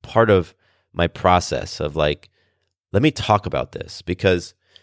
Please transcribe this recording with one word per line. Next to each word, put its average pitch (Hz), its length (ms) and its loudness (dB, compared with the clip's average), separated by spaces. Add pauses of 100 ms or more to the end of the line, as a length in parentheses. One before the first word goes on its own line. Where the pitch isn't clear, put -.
part 113 280 2
of 92 240 2 (380)
my 85 160 0
process - 720 0
of, 76 160 -6
like, 76 340 -2 (600)
let 104 100 0
me 151 100 2
talk - 340 0
about 67 260 -6
this. - 300 -12
Because 90 540 -2 (280)